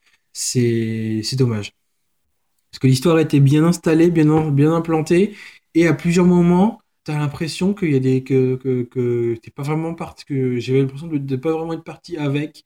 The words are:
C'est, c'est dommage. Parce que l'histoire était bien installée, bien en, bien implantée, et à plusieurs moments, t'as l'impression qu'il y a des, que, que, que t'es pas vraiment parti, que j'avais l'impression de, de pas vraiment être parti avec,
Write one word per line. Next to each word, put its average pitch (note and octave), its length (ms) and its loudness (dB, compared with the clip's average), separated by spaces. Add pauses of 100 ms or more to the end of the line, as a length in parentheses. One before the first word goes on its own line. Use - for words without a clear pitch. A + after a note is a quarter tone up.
(320)
C'est, A2+ 920 -2
c'est - 100 -6
dommage. A#2 380 -2 (960)
Parce - 80 -20
que C3+ 80 2
l'histoire D#3+ 320 4
était D3+ 220 2
bien D3 240 4
installée, E3+ 440 2
bien D#3 200 4
en, D#3 220 2
bien D3 220 2
implantée, E3 600 0 (400)
et E3 100 4
à D#3+ 80 2
plusieurs F3 320 0
moments, F3 540 4 (240)
t'as D3+ 140 -6
l'impression D#3+ 560 -4
qu'il F3+ 180 -2
y C#3 40 2
a C3+ 40 2
des, C3 240 0
que, C3 340 0
que, B2+ 260 -2
que A#2+ 580 -4
t'es - 80 -20
pas C#3+ 140 -12
vraiment D#3+ 320 -4
parti, - 280 -14
que B2+ 360 -2
j'avais C3 220 0
l'impression C#3 260 -4
de, D#3+ 100 -4
de C#3 180 -6
pas C3 160 -4
vraiment D#3+ 220 -4
être D3+ 100 -10
parti E3 320 -16
avec, D3 500 -6